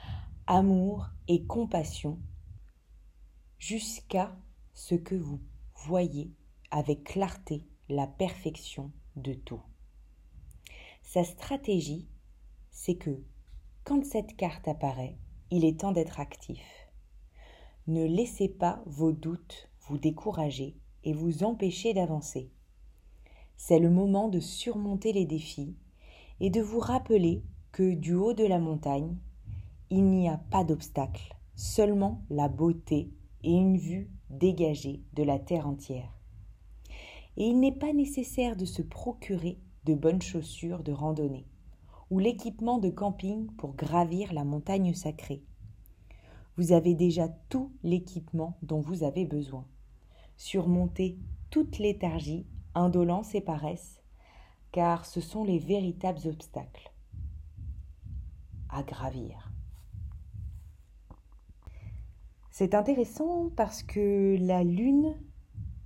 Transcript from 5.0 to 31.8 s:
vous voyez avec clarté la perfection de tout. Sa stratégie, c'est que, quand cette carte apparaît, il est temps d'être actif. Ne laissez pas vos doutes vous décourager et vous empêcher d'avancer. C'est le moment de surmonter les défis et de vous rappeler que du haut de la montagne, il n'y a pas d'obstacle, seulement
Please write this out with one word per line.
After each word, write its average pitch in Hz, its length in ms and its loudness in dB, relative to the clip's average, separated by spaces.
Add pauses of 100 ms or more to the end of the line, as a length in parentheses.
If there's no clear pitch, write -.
vous 143 260 -4 (340)
voyez 160 580 -2 (380)
avec 147 320 0
clarté 180 640 -4 (220)
la 139 180 0
perfection - 840 -6 (240)
de 135 180 -6
tout. - 280 -12 (1400)
Sa - 220 0
stratégie, 180 840 -2 (600)
c'est - 260 -2
que, 139 280 -6 (640)
quand 285 180 2
cette 214 320 -4
carte - 320 -4
apparaît, 139 500 -4 (320)
il 175 140 4
est 160 160 4
temps 196 140 0
d'être 165 260 0
actif. - 720 -14 (960)
Ne 160 180 2
laissez 196 440 2
pas - 360 -2
vos 156 280 2
doutes - 560 -8 (180)
vous 143 100 -4
décourager 151 800 -2 (280)
et 156 80 0
vous 160 300 0
empêcher 220 500 0
d'avancer. 156 580 -2 (1080)
C'est 170 220 6
le 170 100 8
moment 196 400 4
de 180 100 0
surmonter 202 720 -2
les 196 140 2
défis 151 500 -6 (640)
et 190 120 2
de 226 100 2
vous 220 180 -2
rappeler 220 640 4 (280)
que 185 240 4
du 156 180 0
haut 202 200 4
de 220 120 4
la 185 140 6
montagne, 156 580 0 (720)
il 190 160 6
n'y 185 240 6
a 156 80 0
pas 190 260 2
d'obstacle, - 720 -2 (200)
seulement 208 720 2